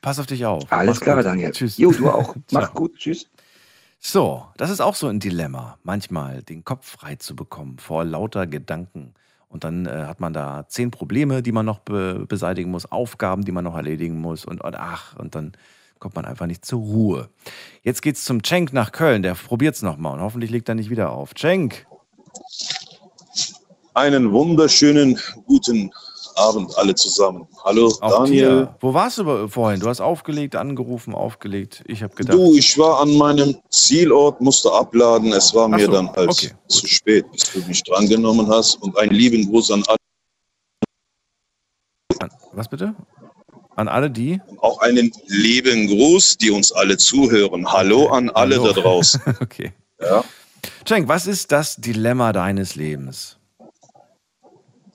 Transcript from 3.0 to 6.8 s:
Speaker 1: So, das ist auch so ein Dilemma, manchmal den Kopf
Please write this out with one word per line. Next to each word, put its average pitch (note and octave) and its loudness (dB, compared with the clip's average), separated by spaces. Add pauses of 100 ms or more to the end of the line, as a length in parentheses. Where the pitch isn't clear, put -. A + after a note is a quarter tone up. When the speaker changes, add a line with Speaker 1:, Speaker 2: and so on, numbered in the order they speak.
Speaker 1:
So, F2 -2 (120)
das D#3+ -6
ist F#3+ -6
auch C#3 0
so D3 -6
ein G#2 -4
Dilemma, E2+ -8
manchmal D#2+ -8
den E2 -18
Kopf - -10